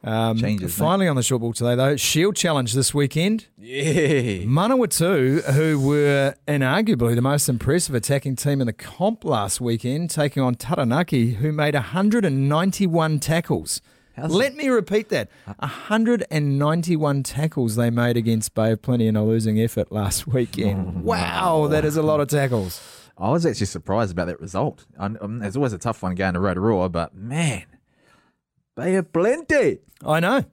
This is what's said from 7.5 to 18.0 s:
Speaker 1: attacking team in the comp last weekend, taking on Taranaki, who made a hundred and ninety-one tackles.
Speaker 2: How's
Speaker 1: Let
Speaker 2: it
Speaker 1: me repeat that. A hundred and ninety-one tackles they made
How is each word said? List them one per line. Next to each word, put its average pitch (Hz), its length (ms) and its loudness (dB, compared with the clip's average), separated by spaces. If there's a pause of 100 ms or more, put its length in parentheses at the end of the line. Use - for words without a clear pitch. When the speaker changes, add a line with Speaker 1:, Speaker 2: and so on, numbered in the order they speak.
Speaker 1:
attacking 135 420 -2
team 143 240 0
in 123 60 0
the 113 60 -2
comp - 520 -4
last 110 360 -2
weekend, 123 500 -2
taking 147 320 0
on 123 140 0
Taranaki, 127 800 0
who 143 180 -2
made 147 220 0
a 139 60 2
hundred 196 440 0
and 135 240 2
ninety-one 160 720 0
tackles. 147 600 -2 (340)
Speaker 2:
How's 156 180 -6
Speaker 1:
Let 254 200 0
Speaker 2:
it 277 40 -16
Speaker 1:
me 294 120 -2
repeat 214 420 0
that. 135 180 -2 (320)
A - 60 -6
hundred 220 640 0
and 147 280 0
ninety-one 156 680 0
tackles 127 520 -2
they 117 140 2
made 120 260 2